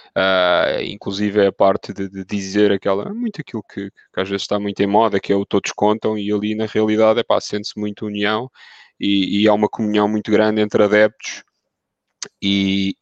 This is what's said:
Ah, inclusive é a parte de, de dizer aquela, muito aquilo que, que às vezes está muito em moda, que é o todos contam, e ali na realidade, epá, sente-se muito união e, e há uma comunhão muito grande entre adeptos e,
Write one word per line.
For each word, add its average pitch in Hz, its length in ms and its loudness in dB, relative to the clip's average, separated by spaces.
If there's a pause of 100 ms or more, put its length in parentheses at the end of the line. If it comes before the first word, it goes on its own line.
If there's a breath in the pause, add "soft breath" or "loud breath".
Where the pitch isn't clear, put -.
(160 loud breath)
Ah, 90 680 2
inclusive 101 600 -2
é - 20 6
a 98 60 2
parte 98 420 0
de, 98 160 -6
de 95 160 -10
dizer 101 460 2
aquela, 98 420 -2
muito 233 260 -6
aquilo 117 220 -10 (100)
que, 98 200 -10
que - 280 -12
às 95 80 -2
vezes 98 140 -4
está 104 180 -4
muito 101 220 -4
em 101 60 0
moda, 101 320 2
que - 120 -2
é 98 40 2
o 101 100 0
todos - 280 -2
contam, 107 440 0
e 104 160 -2
ali 107 220 -2
na 110 100 -4
realidade, 110 540 2
epá, 104 200 0
sente-se - 400 -8
muito 104 280 -6
união 104 420 -2 (500 loud breath)
e, 101 440 0
e 107 40 4
há 107 60 6
uma 104 160 2
comunhão 104 380 0
muito 107 240 -4
grande 107 280 2
entre 107 220 2
adeptos 104 600 0 (1000)
e, 98 600 0